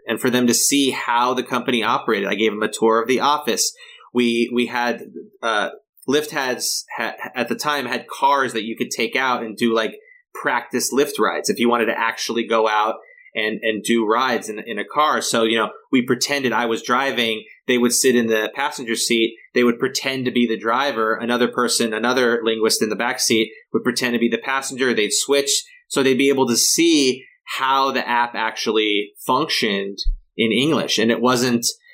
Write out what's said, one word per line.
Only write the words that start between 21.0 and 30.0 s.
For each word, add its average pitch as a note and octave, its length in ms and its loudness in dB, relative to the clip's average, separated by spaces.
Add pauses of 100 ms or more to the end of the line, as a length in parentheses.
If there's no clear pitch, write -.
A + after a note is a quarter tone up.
Another A#2+ 320 0
person, A#2 460 -2
another A#2+ 500 2
linguist A2 380 2
in G#2+ 80 0
the G#2 60 -4
back A#2+ 240 -4
seat A2+ 300 2 (220)
would A#2 120 -2
pretend B2 280 -2
to A#2+ 60 0
be A#2 100 2
the A2 100 0
passenger. C3 540 -2
They'd G#2 200 0
switch. - 520 0 (240)
So - 140 0
they'd C3 160 4
be C#3 100 4
able C3 200 4
to A#2 80 2
see C#3 680 2 (340)
how C3+ 320 2
the B2 160 -2
app A#2+ 280 0
actually G#2+ 800 0 (140)
functioned G#2 720 -2 (380)